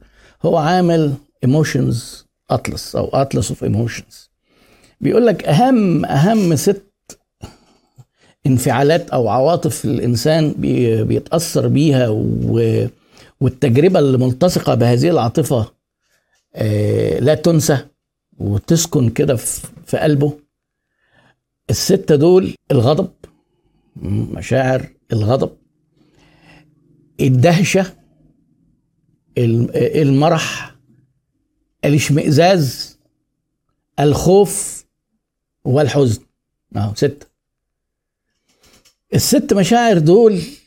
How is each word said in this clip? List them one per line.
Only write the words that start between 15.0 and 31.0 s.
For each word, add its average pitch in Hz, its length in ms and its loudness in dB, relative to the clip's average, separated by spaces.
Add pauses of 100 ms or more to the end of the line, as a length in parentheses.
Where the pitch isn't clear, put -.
العاطفه، 123 640 -2 (840)
آه، 107 640 -2
لا 147 160 2
تنسى 156 420 0 (600)
وتسكن 117 720 -2
كده 123 260 -2
في، - 320 -8 (180)
في - 120 -6
قلبه. 147 360 0 (1400)
الستة - 460 0
دول: 175 380 2 (180)
الغضب، 147 380 0 (1300)
مشاعر 131 520 -2 (260)
الغضب، 110 360 -2 (1700)
الدهشة، 165 680 2 (1500)
الم-، 120 380 0
المرح، 143 1000 0 (1120)